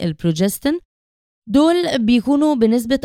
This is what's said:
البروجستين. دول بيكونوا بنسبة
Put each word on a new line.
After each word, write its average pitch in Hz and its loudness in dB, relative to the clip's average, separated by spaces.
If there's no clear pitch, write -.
البروجستين. 175 -2
دول 320 0
بيكونوا 262 2
بنسبة 233 0